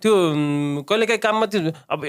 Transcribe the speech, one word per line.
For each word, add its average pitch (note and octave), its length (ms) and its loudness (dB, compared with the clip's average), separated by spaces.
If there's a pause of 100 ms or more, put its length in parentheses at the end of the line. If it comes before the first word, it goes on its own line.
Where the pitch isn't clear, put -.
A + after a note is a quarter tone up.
त्यो, F#3+ 300 4
उम्, D3 520 -2
कहिलेकाहीँ A3 360 0
काममा A3 260 0
त्यो, G#3 160 -2 (280)
अब D3+ 200 -6